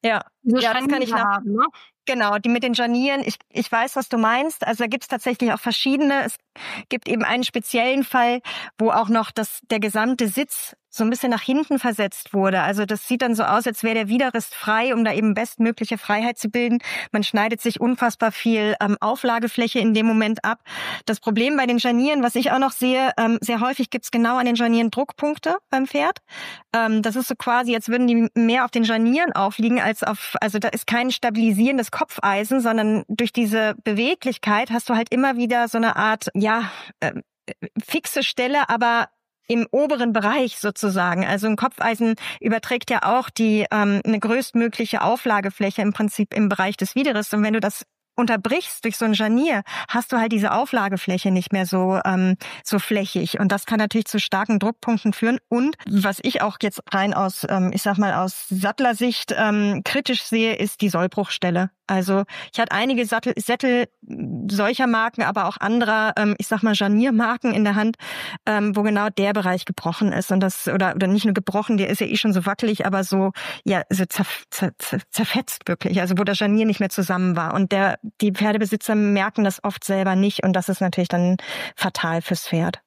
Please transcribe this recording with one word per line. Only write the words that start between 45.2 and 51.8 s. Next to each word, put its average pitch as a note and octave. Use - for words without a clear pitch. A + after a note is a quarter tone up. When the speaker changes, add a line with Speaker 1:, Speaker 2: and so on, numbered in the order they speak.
Speaker 1:
im G3+
Prinzip G#3
im G#3+
Bereich G3
des -
Widerrists. B3
Und G#3
wenn G#3+
du G#3
das G3+
unterbrichst A#3
durch A3+
so -
ein A3
Scharnier, A3+
hast A#3
du B3
halt A3+
diese G#3+
Auflagefläche G3
nicht F3+
mehr F#3+
so, F#3